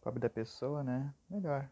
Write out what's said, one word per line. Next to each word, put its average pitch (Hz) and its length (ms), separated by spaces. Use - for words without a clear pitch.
pobre 120 180
da 120 80
pessoa, 131 560
né? 131 300
Melhor. 151 420